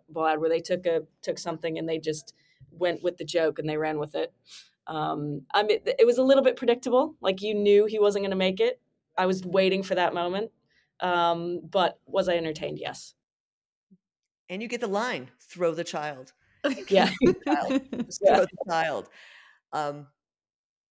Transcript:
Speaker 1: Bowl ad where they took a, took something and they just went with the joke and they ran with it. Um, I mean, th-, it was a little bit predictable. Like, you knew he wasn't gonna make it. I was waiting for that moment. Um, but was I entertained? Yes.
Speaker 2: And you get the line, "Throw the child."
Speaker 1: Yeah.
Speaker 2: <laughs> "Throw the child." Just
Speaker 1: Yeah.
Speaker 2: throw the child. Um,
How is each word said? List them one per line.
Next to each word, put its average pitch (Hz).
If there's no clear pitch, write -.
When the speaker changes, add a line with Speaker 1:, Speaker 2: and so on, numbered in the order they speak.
Speaker 1:
Bowl 160
ad 156
where 160
they 165
took 180
a, 165
took 175
something 165
and 160
they 160
just 156
went 170
with 175
the 160
joke 160
and 156
they 151
ran 156
with 147
it. 160
Um, 151
I 208
mean, 214
th-, -
it 226
was 240
a 262
little 269
bit 247
predictable. 254
Like, 190
you 214
knew 208
he 214
wasn't 202
gonna 196
make 190
it. 247
I 185
was 185
waiting 190
for 190
that 180
moment. 180
Um, 175
but 185
was 185
I 175
entertained? 156
Yes. -
Speaker 2:
And 190
you 240
get 240
the 233
line, 202
"Throw 170
the 165
child." 151
Speaker 1:
Yeah. 185
Speaker 2:
<laughs> -
"Throw 349
the -
child." 269
Just -
Speaker 1:
Yeah. 190
Speaker 2:
throw 185
the -
child. 160
Um, 147